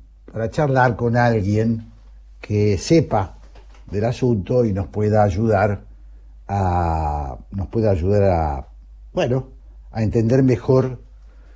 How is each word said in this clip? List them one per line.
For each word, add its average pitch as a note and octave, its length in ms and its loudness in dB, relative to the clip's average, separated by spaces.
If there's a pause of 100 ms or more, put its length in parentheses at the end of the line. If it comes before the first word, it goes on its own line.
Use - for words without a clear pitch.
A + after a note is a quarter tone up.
(320)
para A2 180 -6
charlar C3 460 2
con A#2+ 220 -2
alguien A2+ 760 0 (480)
que G#2 380 0
sepa D3+ 600 0 (520)
del A2+ 160 -2
asunto A#2+ 580 0
y G#2+ 80 0
nos F#2 140 -4
pueda G#2+ 360 0
ayudar G#2 600 0 (640)
a, E2 880 -2 (140)
nos F#2+ 180 -8
pueda A2 220 0
ayudar G2 340 0
a, D#2+ 440 -2 (440)
bueno, C3+ 380 -2 (400)
a A2+ 120 -6
entender A#2 400 2
mejor B2+ 600 2 (540)